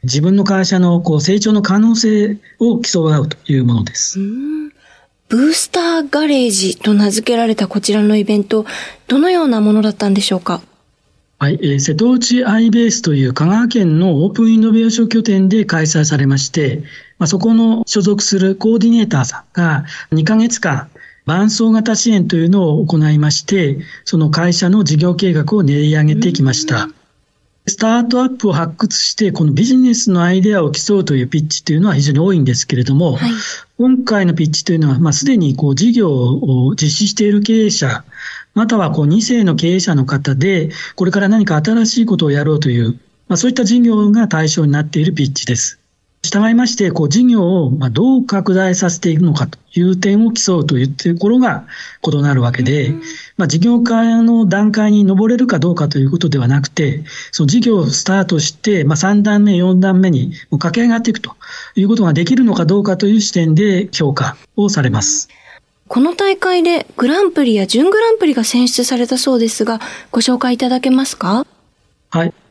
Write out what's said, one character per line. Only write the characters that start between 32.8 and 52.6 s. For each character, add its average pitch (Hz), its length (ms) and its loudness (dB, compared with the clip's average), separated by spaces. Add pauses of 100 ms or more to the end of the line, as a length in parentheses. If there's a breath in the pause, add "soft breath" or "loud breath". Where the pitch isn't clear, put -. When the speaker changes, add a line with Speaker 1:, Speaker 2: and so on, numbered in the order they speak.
Speaker 1:
ど 135 100 0
も、 147 220 2
Speaker 2:
は 240 100 -2
い。 233 40 0 (480 loud breath)
Speaker 1:
今 254 260 2
回 202 220 0
の 170 80 2
ピ 160 100 0
ッ 151 60 0
チ - 160 -6
と 165 80 0
い - 20 0
う - 40 0
の 147 100 2
は、 131 80 0
ま 160 120 2
あ、 - 40 0
す - 100 -4
で 262 140 2
に 139 180 0
こ 151 140 0
う 135 40 0
事 214 180 2
業 202 200 2
を 127 640 0
実 151 140 0 (140)
施 196 40 0
し - 60 -6
て 214 100 0
い 208 80 2
る 208 80 2
経 220 260 2
営 202 40 0
者、 131 340 -4 (500 loud breath)
ま 220 120 0
た 226 100 0
は 170 140 0
こ 151 140 0
う - 20 2
二 196 160 2
世 233 220 0
の 165 120 2
経 170 200 0
営 190 40 0
者 180 140 -2
の 135 100 2
方 143 300 -2
で、 156 340 0 (260 loud breath)
こ 180 120 -2
れ 185 40 0
か 196 100 -2
ら 196 100 0
何 214 160 2
か - 100 0
新 220 300 0
し 233 160 0
い 220 40 2
こ 196 120 0
と 165 80 0
を 143 40 2
や 139 140 0
ろ 151 120 0
う 147 40 -2
と 135 80 -2
い 120 140 0
う、 113 160 -2 (300)
ま 175 60 0
あ、 - 40 0
そ 247 100 0
う - 20 2
い - 20 -6
っ - 20 -6
た 254 100 0
事 240 160 2
業 214 300 4
が 214 180 2
対 160 200 0
象 151 180 0
に 143 60 2
な 147 100 0
っ - 20 -2
て 151 160 -4
い 156 60 2
る 185 80 0
ピ 147 100 -2
ッ 131 80 -4
チ - 140 -8
で 120 100 -2
す。 - 220 -6 (440)
従 214 280 0
い 233 40 2
ま 240 120 2
し - 80 -4
て、 190 160 0
こ 165 140 -2
う 143 60 0
事 233 140 2
業 185 400 2
を、 120 60 0
ま 131 180 -2
あ、 - 20 -2
ど 240 260 2
う 254 80 0
拡 190 300 -2
大 185 200 0
さ 180 140 -2
せ 175 100 -4
て 175 120 -2
い 156 80 0
く 180 60 2
の 156 100 2
か 139 120 -2
と - 120 -16 (200)
い 175 40 2
う 185 120 2
点 202 300 2
を 226 80 0
競 185 280 -2
う 147 60 -2
と 139 120 0
い 127 60 0
う 135 40 -2
と 170 280 -2
こ 202 120 0
ろ 247 100 2
が 240 280 -2 (360 loud breath)
異 147 200 -2
な 147 100 2
る 131 80 2
わ 120 100 0
け 127 120 -4